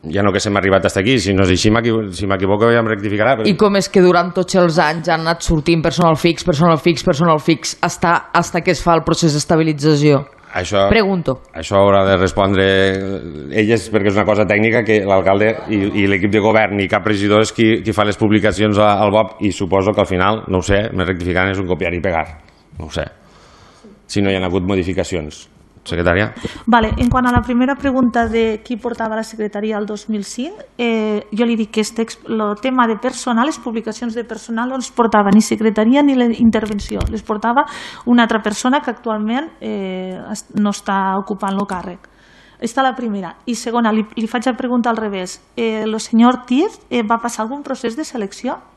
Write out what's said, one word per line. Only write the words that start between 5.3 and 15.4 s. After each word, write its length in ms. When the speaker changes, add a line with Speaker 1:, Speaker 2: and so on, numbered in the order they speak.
Speaker 2:
sortint 400
personal 340
fix, 300
personal 320
fix, 240
personal 400
fix, 400
hasta, 300
hasta 300
que 140
es 80
fa 100
el 80
procés 320
d'estabilització? 840
Speaker 1:
Això, 340
Speaker 2:
Pregunto. 460
Speaker 1:
això 240
haurà 300
de 100
respondre 480
elles, 400
perquè 160
és 80
una 80
cosa 240
tècnica 380
que 180
l'alcalde 460